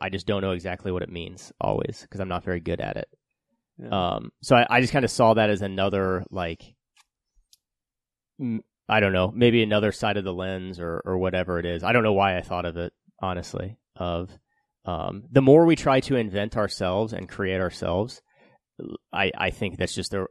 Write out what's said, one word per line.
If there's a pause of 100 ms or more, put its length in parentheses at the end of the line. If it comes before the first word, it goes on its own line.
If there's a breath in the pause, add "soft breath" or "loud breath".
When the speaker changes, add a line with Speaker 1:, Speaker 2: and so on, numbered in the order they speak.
Speaker 1:
I
just
don't
know
exactly
what
it
means
always
'cause
I'm
not
very
good
at
it. (680)
Speaker 2:
Yeah.
Speaker 1:
Um, (100)
so
I,
I
just
kinda
saw
that
as
another,
like, (1800)
m-, (260)
I
don't
know,
maybe
another
side
of
the
lens
or,
or
whatever
it
is.
I
don't
know
why
I
thought
of
it, (280)
honestly, (180)
of, (560)
um,
the
more
we
try
to
invent
ourselves
and
create
ourselves, (920 soft breath)
I,
I
think
that's
just
a,